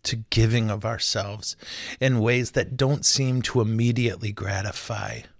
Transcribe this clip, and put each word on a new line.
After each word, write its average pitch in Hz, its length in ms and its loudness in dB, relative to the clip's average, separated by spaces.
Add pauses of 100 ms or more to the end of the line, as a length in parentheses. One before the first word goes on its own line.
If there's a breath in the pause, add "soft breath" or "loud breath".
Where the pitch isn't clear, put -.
to - 140 -4 (140)
giving 113 400 4
of 101 140 -4
ourselves 107 720 -4 (440 loud breath)
in 131 200 4
ways 120 320 2
that 127 240 -2
don't 135 280 0
seem 127 380 2
to - 180 2
immediately 113 720 2
gratify 101 880 -6 (200)